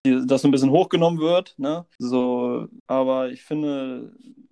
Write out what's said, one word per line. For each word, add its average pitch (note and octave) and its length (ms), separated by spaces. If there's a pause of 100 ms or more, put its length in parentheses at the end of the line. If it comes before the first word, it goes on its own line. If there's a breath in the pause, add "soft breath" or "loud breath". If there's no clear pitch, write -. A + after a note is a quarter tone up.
die, C3 220
das C3 140
so D3 60
ein C#3 40
bisschen C3 200
hochgenommen E3+ 480
wird, F3 380
ne? D#3 280 (120)
So, B2 720 (200)
aber C3 420
ich B2 140
finde, C3+ 680 (400)